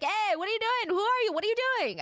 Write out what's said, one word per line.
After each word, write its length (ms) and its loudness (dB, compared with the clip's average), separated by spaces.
Hey, 340 0
what 140 -4
are 20 -2
you 80 0
doing? 360 0
Who 40 0
are 260 2
you? 60 0
What 120 -2
are 40 -2
you 80 2
doing? 220 -2